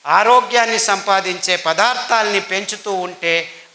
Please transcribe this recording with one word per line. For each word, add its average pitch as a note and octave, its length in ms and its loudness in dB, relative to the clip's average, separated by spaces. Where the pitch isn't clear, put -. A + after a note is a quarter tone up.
ఆరోగ్యాన్ని A3+ 720 4
సంపాదించే F#3+ 800 0
పదార్థాలని G#3 840 0
పెంచుతూ G3+ 520 -6
ఉంటే F3 600 -4